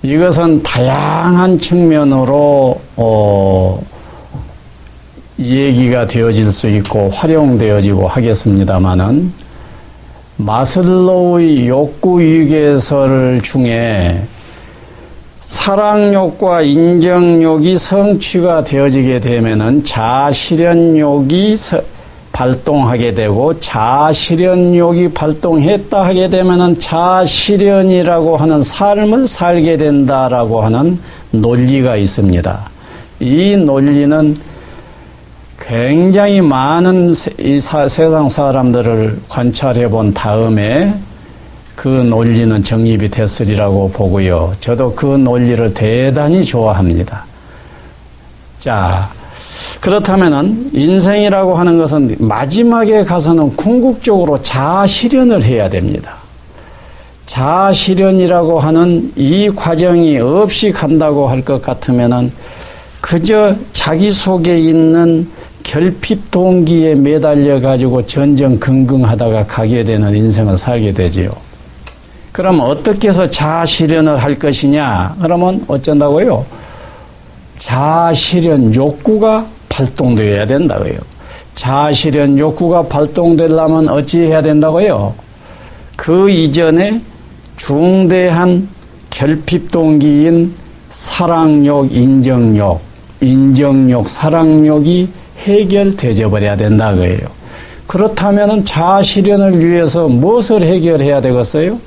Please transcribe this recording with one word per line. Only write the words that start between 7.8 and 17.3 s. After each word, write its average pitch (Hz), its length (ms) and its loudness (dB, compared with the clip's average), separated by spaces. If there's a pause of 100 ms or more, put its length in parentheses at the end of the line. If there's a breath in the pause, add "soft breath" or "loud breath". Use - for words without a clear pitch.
하겠습니다마는 98 1300 0 (1040 loud breath)
마슬로우의 175 1300 2
욕구 151 520 0
위계설 143 1200 2
중에 113 800 -2 (1160 loud breath)
사랑욕과 202 1200 0
인정욕이 170 1120 2